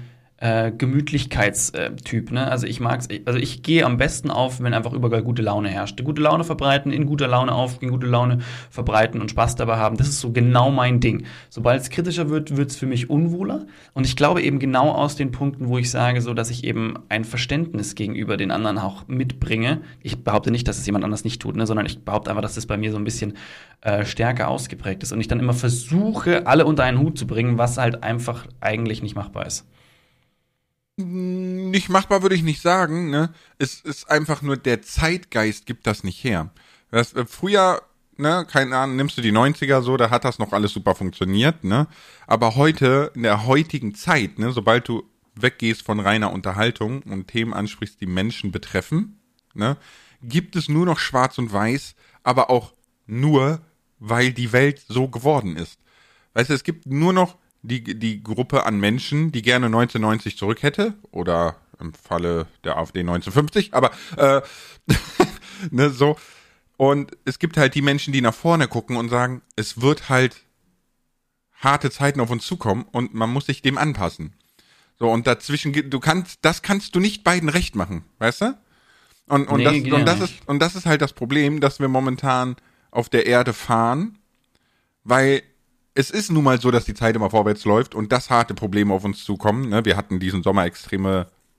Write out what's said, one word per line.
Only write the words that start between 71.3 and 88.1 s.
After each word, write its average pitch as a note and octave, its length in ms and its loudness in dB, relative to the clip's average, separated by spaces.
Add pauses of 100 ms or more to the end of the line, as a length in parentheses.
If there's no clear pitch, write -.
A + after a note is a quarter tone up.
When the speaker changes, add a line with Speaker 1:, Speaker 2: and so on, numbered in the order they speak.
Speaker 2:
harte C#3 360 0
Zeiten C#3+ 300 -2
auf A#2+ 120 -2
uns A#2 140 -4
zukommen A#2+ 460 -2
und B2 220 -4
man A2+ 160 0
muss C3+ 160 -2
sich - 160 -4
dem C#3 160 0
anpassen. G#2 560 -4 (640)
So, A#2 100 2
und A#2 160 0
dazwischen, C#3+ 460 -2
ge-, C#3+ 160 -2
du C3 140 -4
kannst, F3 400 -2
das E3 220 2
kannst G3+ 320 -2
du F3+ 40 2
nicht G#3 240 0
beiden E3+ 240 2
recht D3 300 0
machen, F2 260 -4 (160)
weißt A2+ 220 0
du? B3+ 160 0 (720)
Und, C#3 200 2
und C#3 120 2
Speaker 1:
Nee, B2 40 4
Speaker 2:
das, D3 100 4
Speaker 1:
geht C3+ 200 0
Speaker 2:
und C#3+ 60 4
Speaker 1:
ja D3 60 4
Speaker 2:
das F3+ 140 4
Speaker 1:
nicht. - 220 -4
Speaker 2:
ist, - 80 -10
und C#3+ 100 0
das E3+ 160 0
ist F3+ 100 -8
halt D3+ 160 2
das C#3 120 0
Problem, C#3+ 480 0
dass C#3 180 2
wir C#3 80 2
momentan B2+ 720 0 (340)
auf A#2 160 -2
der A#2 180 4
Erde B2 280 4
fahren, B2 640 0 (880)
weil C3 380 4 (520)
es C3+ 140 2
ist G#3 220 -4
nun D#3 120 4
mal B2+ 160 4
so, A#2+ 120 2
dass A#2+ 140 4
die G#2+ 100 -6
Zeit A2+ 200 2
immer G#2+ 140 0
vorwärts G#2 360 2
läuft G#2+ 280 2
und G#2+ 180 -4